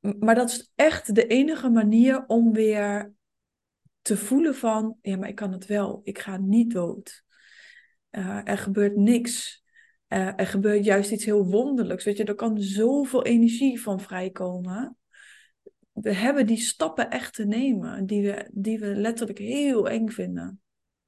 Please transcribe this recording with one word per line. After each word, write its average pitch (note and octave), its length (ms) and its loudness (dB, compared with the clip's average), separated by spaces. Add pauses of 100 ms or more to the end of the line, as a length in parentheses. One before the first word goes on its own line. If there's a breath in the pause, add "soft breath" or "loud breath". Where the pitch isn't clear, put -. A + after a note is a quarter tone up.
m-, G3+ 180 -6
maar A3 160 4
dat A#3+ 160 2
is - 240 -10
echt D4+ 400 2
de A3 120 6
enige C4+ 440 2
manier A#3 560 4
om A#3 260 4
weer G#3 600 0 (880)
te G#3 140 0
voelen C#4+ 380 0
van, A3 480 -2
"Ja, G3 140 -4
maar F#3+ 120 -6
ik G3+ 60 -12
kan G3+ 180 -6
het F#3 140 -12
wel, G3+ 380 -2
ik G3+ 140 -10
ga F#3+ 180 -10
niet A3 360 2
dood. - 520 -6 (840 soft breath)
Eh, G3 380 -8
er G3+ 100 -2
gebeurt G3+ 380 0
niks. A#3 680 0 (420 soft breath)
Eh, F#3+ 340 -4
er F#3+ 60 0
gebeurt G#3 380 2
juist G3+ 260 2
iets G#3 140 -4
heel G#3 220 2
wonderlijks." G#3 580 0
Weet G#3 120 0
je, G#3+ 80 -2
er G#3 100 -4
kan A3 260 -2
zoveel A#3+ 640 0
energie A#3 560 4
van F#3+ 200 -4
vrijkomen. F#3 960 -8 (960 soft breath)
We G#3+ 200 -4
hebben B3 340 2
die A3+ 100 2
stappen - 540 -4
echt - 240 -8
te A3 100 -6
nemen, G#3 600 -2
die G3+ 160 0
we, G3+ 300 -4
die A3 260 -4
we G#3+ 80 -8
letterlijk G3+ 520 -4
heel B3+ 500 0
eng A3+ 200 -2
vinden. F3+ 520 -8 (480)